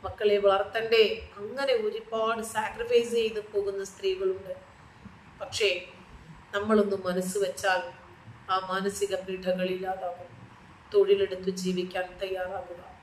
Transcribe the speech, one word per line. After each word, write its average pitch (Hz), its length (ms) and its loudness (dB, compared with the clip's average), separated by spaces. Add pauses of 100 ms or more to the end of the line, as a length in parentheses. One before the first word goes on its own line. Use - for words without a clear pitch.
മക്കളെ 208 340 2
വളർത്തണ്ടേ? 208 1000 4
അങ്ങനെ 254 360 -2
ഒരുപാട് 220 680 0
സാക്രിഫൈസ് 220 680 0
ചെയ്ത് 220 280 0
പോകുന്ന 202 440 -4
സ്ത്രീകളുണ്ട്. 190 720 -2 (840)
പക്ഷേ 185 440 0 (720)
നമ്മളൊന്ന് 202 400 4 (100)
മനസ്സ് 185 320 -2
വെച്ചാൽ 190 440 0 (680)
ആ 185 180 0
മാനസിക 196 460 -2
പീഡകൾ 185 540 -2
ഇല്ലാതാകും. 185 560 -6 (680)
തൊഴിലെടുത്ത് 190 560 4
ജീവിക്കാൻ 185 760 -2
തയ്യാറാകുക. 185 800 -8